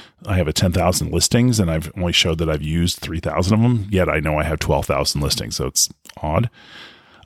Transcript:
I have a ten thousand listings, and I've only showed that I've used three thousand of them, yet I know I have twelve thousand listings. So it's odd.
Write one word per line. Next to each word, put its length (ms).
I 120
have 100
a 60
ten 180
thousand 400
listings, 480
and 100
I've 260
only 160
showed 280
that 100
I've 140
used 360
three 200
thousand 340
of 80
them, 300
yet 180
I 100
know 200
I 40
have 160
twelve 280
thousand 340
listings. 360
So 100
it's 220
odd. 280